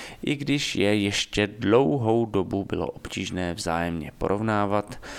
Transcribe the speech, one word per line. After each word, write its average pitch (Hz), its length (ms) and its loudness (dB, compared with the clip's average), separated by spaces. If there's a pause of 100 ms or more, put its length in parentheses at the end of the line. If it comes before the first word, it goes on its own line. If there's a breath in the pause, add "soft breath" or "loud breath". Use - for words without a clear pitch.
(220 loud breath)
i 147 140 -2
když 143 400 -2
je 101 180 4
ještě 101 520 2
dlouhou 117 800 4
dobu 98 380 0
bylo 87 220 -2
obtížné 90 680 -6
vzájemně 85 640 -2
porovnávat 104 800 0 (180 loud breath)